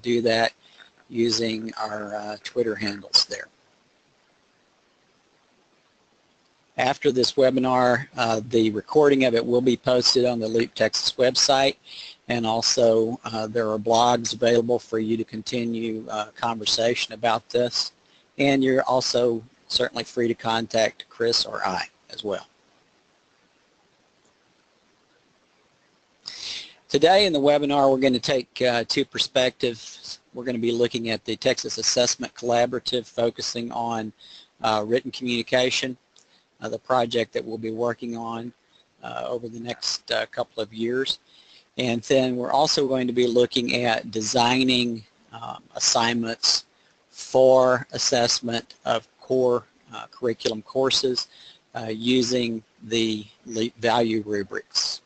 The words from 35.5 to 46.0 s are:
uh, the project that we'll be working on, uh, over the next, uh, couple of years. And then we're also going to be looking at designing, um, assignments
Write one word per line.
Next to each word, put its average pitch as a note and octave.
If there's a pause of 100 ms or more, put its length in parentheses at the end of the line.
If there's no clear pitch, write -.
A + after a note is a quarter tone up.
uh, B2
the A2+
project A#2
that A#2
we'll A2+
be A2
working A#2
on, A#2 (520)
uh, A#2+
over A#2+
the A2+
next, -
uh, A2+
couple -
of A2
years. A#2+ (580)
And A#2+
then B2+
we're B2
also D3
going B2+
to A#2+
be B2
looking B2
at A#2
designing, A#2+ (260)
um, A2+ (120)
assignments A#2 (460)